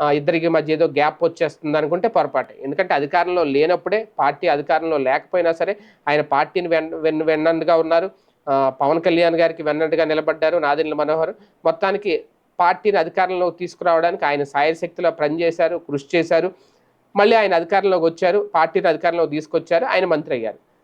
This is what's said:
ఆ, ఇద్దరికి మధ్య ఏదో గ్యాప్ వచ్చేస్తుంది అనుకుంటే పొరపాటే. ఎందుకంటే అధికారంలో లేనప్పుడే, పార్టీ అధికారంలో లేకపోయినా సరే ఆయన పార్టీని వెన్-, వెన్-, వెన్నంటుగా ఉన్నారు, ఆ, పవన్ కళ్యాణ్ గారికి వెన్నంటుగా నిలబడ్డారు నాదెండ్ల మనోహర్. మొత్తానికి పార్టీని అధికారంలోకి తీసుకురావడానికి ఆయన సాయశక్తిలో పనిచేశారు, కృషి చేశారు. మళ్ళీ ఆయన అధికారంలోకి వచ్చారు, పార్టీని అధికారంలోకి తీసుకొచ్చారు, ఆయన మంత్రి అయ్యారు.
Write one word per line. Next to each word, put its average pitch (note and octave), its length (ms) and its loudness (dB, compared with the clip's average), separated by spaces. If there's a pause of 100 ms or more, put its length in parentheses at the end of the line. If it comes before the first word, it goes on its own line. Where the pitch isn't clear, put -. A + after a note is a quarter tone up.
ఆ, D3 100 2
ఇద్దరికి D#3+ 360 0
మధ్య D#3+ 260 0
ఏదో D#3 120 2
గ్యాప్ D3+ 380 0
వచ్చేస్తుంది D#3+ 540 -2
అనుకుంటే D#3+ 300 -2
పొరపాటే. D3 540 -2
ఎందుకంటే D3+ 320 -4
అధికారంలో F3 500 0
లేనప్పుడే, E3 640 0 (120)
పార్టీ D3 280 0
అధికారంలో D#3+ 500 0
లేకపోయినా D3+ 540 0
సరే E3+ 260 -4 (300)
ఆయన D3 140 2
పార్టీని D3+ 460 -2
వెన్-, D#3+ 280 -2
వెన్-, D#3 280 -2
వెన్నంటుగా D#3+ 520 2
ఉన్నారు, E3 360 0 (380)
ఆ, C3+ 200 2
పవన్ D3+ 320 0
కళ్యాణ్ E3+ 340 2
గారికి D#3+ 280 0
వెన్నంటుగా D#3 420 0
నిలబడ్డారు D#3 520 0
నాదెండ్ల D3+ 360 0
మనోహర్. D#3+ 400 -2 (320)
మొత్తానికి F#3+ 580 -2 (360)
పార్టీని F3+ 380 2
అధికారంలోకి F3+ 600 -2
తీసుకురావడానికి E3+ 680 -2
ఆయన C#3+ 180 0
సాయశక్తిలో D#3+ 680 -2
పనిచేశారు, D#3+ 680 -2
కృషి C#3+ 280 -8 (100)
చేశారు. E3 360 0 (640)
మళ్ళీ G#3+ 220 4
ఆయన G3+ 160 2
అధికారంలోకి F3 520 0
వచ్చారు, F#3 500 0
పార్టీని E3 320 2
అధికారంలోకి E3 440 0
తీసుకొచ్చారు, E3 540 -2
ఆయన F#3+ 200 0
మంత్రి D#3 300 -2
అయ్యారు. A2+ 380 -8 (100)